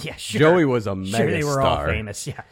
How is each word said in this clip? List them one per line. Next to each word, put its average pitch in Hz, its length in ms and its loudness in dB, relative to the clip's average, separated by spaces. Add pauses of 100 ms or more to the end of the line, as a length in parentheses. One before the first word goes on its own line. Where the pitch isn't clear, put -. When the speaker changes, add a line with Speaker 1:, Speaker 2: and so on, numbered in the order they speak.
Speaker 1:
yeah, 156 120 -10
sure. - 240 -6
Speaker 2:
Joey 160 280 6
was 120 200 0
a 98 80 -2 (100)
Speaker 1:
Sure, 113 240 0
they - 140 -2
were 143 180 0
all - 180 2
Speaker 2:
megastar. 73 100 -2
Speaker 1:
famous, 107 400 -6
yeah. - 240 -12